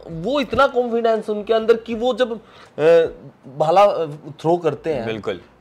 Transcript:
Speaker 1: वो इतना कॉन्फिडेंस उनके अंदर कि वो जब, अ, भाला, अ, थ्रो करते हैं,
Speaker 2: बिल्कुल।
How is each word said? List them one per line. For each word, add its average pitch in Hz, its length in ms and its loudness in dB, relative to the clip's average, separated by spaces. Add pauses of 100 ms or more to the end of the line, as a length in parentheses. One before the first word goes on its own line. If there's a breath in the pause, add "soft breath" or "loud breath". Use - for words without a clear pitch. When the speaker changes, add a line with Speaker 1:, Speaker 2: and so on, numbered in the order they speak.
(100)
Speaker 1:
वो 196 300 -4
इतना 247 260 2
कॉन्फिडेंस 233 640 -2
उनके 208 240 -2
अंदर 220 200 2
कि 226 200 -4
वो 233 200 -2
जब, 233 180 -2
अ, 220 60 -8 (1200 soft breath)
भाला, 165 240 4
अ, 165 240 2 (340)
थ्रो 165 160 2
करते 160 360 -2
हैं, 117 140 -4
Speaker 2:
बिल्कुल। 104 340 -6 (200)